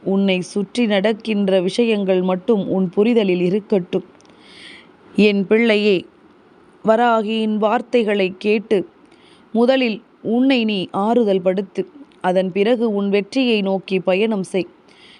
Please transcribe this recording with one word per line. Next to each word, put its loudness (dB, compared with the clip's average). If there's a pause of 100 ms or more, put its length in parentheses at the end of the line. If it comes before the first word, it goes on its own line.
உன்னை 0
சுற்றி -4
நடக்கின்ற 0
விஷயங்கள் 0
மட்டும் -2
உன் 0
புரிதலில் 2
இருக்கட்டும். -2 (1120)
என் 2
பிள்ளையே, 2 (880)
வராகியின் 0
வார்த்தைகளை 0
கேட்டு 0 (760)
முதலில் 0 (200)
உன்னை 0
நீ -4
ஆறுதல் 0
படுத்து, -4 (400)
அதன் 0
பிறகு 0
உன் -2
வெற்றியை 0
நோக்கி -2
பயணம் 0
செய். -4 (520)